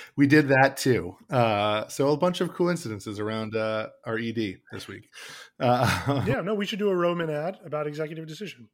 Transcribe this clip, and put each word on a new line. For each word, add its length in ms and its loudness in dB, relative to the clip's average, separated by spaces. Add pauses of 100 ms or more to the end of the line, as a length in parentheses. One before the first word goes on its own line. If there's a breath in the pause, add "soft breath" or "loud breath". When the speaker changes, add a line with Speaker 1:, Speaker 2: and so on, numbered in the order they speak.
(160 loud breath)
Speaker 1:
We 120 6
did 200 6
that 300 6
too. 400 0 (120)
Uh, 580 2
so 240 0
a 60 2
bunch 240 0
of 120 -2
coincidences 640 -4
around, 360 -4
uh, 340 -2 (160)
our 120 -4
E 140 -4
D 260 -4 (140)
this 160 -14
week. 220 -16 (500 loud breath)
Uh, 640 2
<laughs> 40 -2
Speaker 2:
Yeah, 140 0
no, 140 -2
we 100 -2
should 140 -4
do 100 2
a 60 2
Roman 340 0
ad 360 -4
about 220 -6
Executive 380 -8
Decision. 480 -14